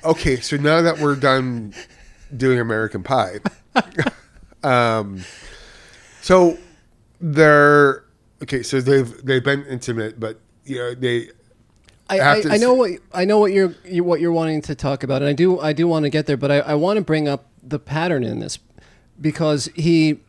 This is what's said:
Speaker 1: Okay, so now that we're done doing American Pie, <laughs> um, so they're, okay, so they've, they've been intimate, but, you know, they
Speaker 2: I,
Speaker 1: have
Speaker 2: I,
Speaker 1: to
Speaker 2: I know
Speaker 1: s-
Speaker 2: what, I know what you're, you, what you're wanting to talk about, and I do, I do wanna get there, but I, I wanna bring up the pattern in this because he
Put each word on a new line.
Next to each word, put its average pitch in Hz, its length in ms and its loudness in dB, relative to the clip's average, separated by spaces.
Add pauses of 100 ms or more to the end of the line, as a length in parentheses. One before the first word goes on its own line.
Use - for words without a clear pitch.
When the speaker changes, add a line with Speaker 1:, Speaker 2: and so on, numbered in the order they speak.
Speaker 1:
Okay, 160 380 0
so - 160 -6
now 151 240 2
that 165 180 0
we're 147 160 0
done 131 600 -2 (600)
doing 127 240 2
American 110 440 -4
Pie, 104 380 -2 (600)
<laughs> - 640 -12
um, 113 560 0 (1000)
so 180 340 4 (640)
they're, 147 840 4 (380)
okay, 131 200 -6
so 135 180 -2
they've, 127 460 0
they've 127 180 0
been 139 220 -2
intimate, 117 520 -8
but, 113 220 -10 (240)
you 135 140 -10
know, 123 160 -6
they 120 340 -4 (800)
Speaker 2:
I, - 80 -2
Speaker 1:
have 143 220 4
Speaker 2:
I, - 20 0
Speaker 1:
to 160 120 0
Speaker 2:
I 208 40 2
know 247 160 4
Speaker 1:
s- 262 60 4
Speaker 2:
what, 196 220 -2 (120)
I 180 140 -2
know 214 140 4
what 202 120 2
you're, 190 220 2 (100)
you, 180 180 -2
what 170 200 0
you're 170 100 0
wanting 160 300 -2
to 151 120 -8
talk 139 280 -4
about, 135 180 -2
and 143 80 0
I 143 60 0
do, 180 260 2
I 151 140 -2
do 165 120 0
wanna 156 220 0
get 151 180 -2
there, 139 120 -2
but 139 120 -2
I, 143 100 4
I 151 160 -2
wanna 196 260 0
bring 156 260 0
up 139 160 -4 (180)
the 135 160 -8
pattern 156 460 -2
in 113 140 -6
this - 200 -10 (640)
because 151 540 -2
he 160 540 2